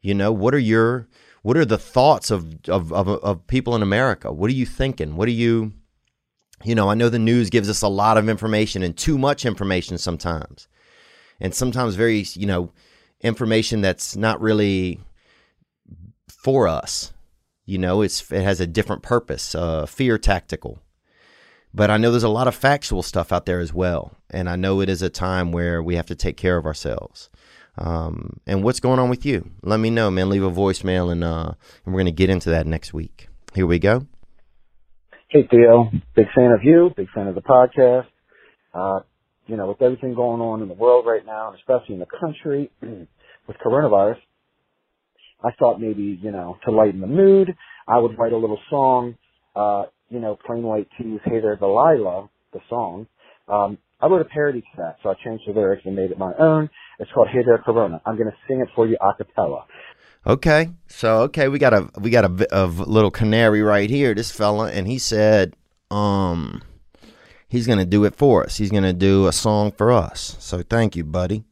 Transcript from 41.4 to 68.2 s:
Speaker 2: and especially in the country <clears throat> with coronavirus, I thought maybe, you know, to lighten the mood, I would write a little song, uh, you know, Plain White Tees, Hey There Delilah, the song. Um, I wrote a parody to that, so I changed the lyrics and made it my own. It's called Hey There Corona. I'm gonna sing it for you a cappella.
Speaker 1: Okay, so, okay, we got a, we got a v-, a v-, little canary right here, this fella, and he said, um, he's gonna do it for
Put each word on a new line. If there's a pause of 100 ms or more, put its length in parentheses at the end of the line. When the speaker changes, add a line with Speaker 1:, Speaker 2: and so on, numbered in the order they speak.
Speaker 2:
and
especially
in
the
country
<clears throat> (400)
with
coronavirus, (1200)
I
thought
maybe,
you
know,
to
lighten
the
mood, (320)
I
would
write
a
little (100)
song, (400)
uh, (240)
you
know,
Plain
White (100)
Tees,
Hey
There
Delilah, (240)
the
song. (400)
Um, (240)
I
wrote
a
parody
to (100)
that,
so
I (100)
changed
the
lyrics
and
made
it
my
own. (300)
It's
called
Hey
There
Corona.
I'm
gonna (100)
sing
it
for
you
a
cappella. (600)
Speaker 1:
Okay, (160)
so,
okay,
we
got
a,
we
got
a
v-,
a
v-,
little
canary
right
here,
this
fella,
and
he
said, (340)
um, (880)
he's
gonna
do
it
for